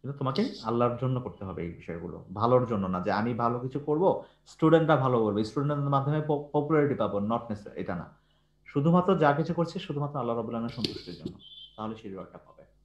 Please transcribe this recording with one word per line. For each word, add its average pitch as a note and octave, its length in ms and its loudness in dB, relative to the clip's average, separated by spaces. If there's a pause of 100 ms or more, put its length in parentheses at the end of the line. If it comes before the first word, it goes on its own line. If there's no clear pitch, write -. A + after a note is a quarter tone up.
কিন্তু C3+ 160 -10
তোমাকে C3+ 260 0 (180)
আল্লাহর A#2+ 380 0
জন্য B2+ 200 0
করতে G2 240 -12
হবে F2+ 180 -8
এই E2+ 80 -6
বিষয়গুলো, E2+ 540 -10 (100)
ভালোর B2 320 4
জন্য G2+ 200 0
না F2+ 140 0
যে G2 120 0
আমি A2+ 220 0
ভালো A#2 240 0
কিছু C3 200 -6
করব, D3+ 460 2 (220)
স্টুডেন্টরা D#3+ 500 6
ভালো B2+ 280 4
বলবে, G#2 200 2
স্টুডেন্টদের C#3+ 460 -2
মাধ্যমে C#3 300 2
প-, D3 320 -2
popularity D3 420 4
পাবো, G2+ 240 0
not A2 200 0
necessary, - 380 -8
এটা F2+ 180 -6
না। D#2+ 120 -8 (600)
শুধুমাত্র F3 520 4
যা D3 140 6
কিছু D#3+ 220 -2
করছি, E3+ 240 -2
শুধুমাত্র C#3+ 400 -6
আল্লাহ A#2 180 -2
রাব্বুল A2+ 180 -6
আলামিনের A#2 220 -6
সন্তুষ্টির G2 380 -6
জন্য, F2+ 240 -12 (380)
তাহলে A2 180 -8
সেই A2 160 -14
রিওয়ার্ডটা F#2 280 -14
পাবে। - 180 -20 (280)